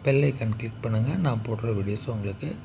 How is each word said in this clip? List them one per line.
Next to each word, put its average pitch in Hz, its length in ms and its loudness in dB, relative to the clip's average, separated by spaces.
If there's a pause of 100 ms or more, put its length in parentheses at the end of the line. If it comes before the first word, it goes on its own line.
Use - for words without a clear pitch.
பெல் 139 200 6
ஐகான் 117 320 2
கிளிக் 113 260 -8
பண்ணுங்க. 117 340 2
நான் 139 300 2
போடுற 113 200 -4
வீடியோஸ் 104 420 -2
உங்களுக்கு 110 580 -4